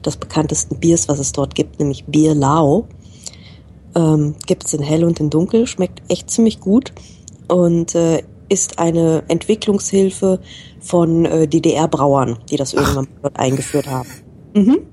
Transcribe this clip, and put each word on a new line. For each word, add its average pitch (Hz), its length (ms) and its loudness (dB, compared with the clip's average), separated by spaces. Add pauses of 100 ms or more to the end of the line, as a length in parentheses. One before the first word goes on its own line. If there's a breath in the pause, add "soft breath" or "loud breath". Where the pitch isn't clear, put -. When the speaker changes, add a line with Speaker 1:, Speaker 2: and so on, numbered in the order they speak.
Speaker 1:
des - 140 -6
bekanntesten - 600 -4
Biers, 165 300 2
was 143 100 -2
es 139 140 -6
dort 139 220 -4
gibt, - 240 -6
nämlich 143 260 -4
Bier 156 300 2
Lao. 151 540 2 (1040 loud breath)
Ähm, 156 400 2 (120)
gibt's - 280 -4
in 147 80 -4
hell 156 220 0
und 170 160 0
in 151 100 0
dunkel, 190 360 0
schmeckt - 440 -6
echt - 200 -4
ziemlich 220 300 2
gut 202 320 0 (560 loud breath)
und, 170 460 2
äh, 165 280 2 (260)
ist - 300 -2
eine 165 500 2
Entwicklungshilfe 196 1120 0 (400 loud breath)
von, 165 440 0
äh, 160 240 2
D-D-R-Brauern, 139 920 2 (120)
die 147 60 -2
das 135 180 -4
Speaker 2:
Ach. 143 60 0
Speaker 1:
irgendwann 139 280 -2 (140)
dort 143 160 -6
eingeführt 139 500 -2
haben. 131 200 -8 (460)
Mhm. 214 240 4 (140)